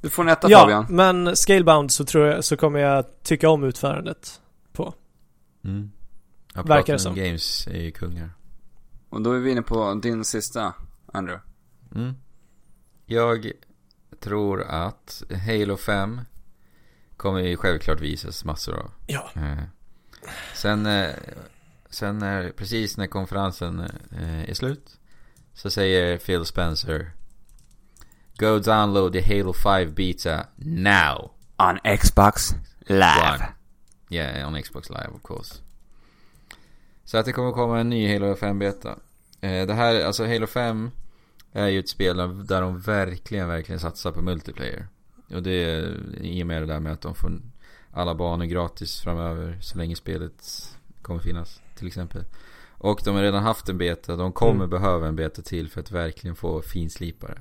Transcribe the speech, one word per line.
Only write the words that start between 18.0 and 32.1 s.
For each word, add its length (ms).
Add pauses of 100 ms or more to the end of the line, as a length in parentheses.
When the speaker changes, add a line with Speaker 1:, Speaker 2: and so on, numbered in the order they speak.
Speaker 3:
visas 440
massor 340
av. 120 (160)
Speaker 2:
Ja. 280
Speaker 3:
Eh, 240 (960)
sen... 320
Eh, 240 (800)
sen 280
när, 320
precis 460
när 100
konferensen, 720 (320)
eh, 380
är 40
slut, 440 (560)
så 160
säger 480
Phil 260
Spencer, 680 (1300)
"Go 200
download 540
the 100 (160)
Halo 140
five 380
beta 560 (100)
now." 720 (260)
Speaker 1:
On 420
Xbox 560 (320)